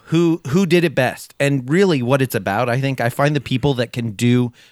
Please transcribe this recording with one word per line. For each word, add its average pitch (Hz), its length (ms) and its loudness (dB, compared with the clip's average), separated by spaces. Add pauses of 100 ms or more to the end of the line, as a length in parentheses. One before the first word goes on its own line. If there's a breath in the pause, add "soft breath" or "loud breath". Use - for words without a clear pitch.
who, 165 400 0
who 175 180 0
did 170 200 2
it 139 100 -2
best? - 440 -4
And 139 300 0
really 170 320 2
what 131 220 2
it's 127 120 -2
about, 107 360 -2
I 127 100 0
think, 135 180 -2
I 120 120 0
find 147 260 0
the 139 60 -4
people 131 320 -2
that 120 180 -4
can 117 200 -6
do 120 420 2 (180 soft breath)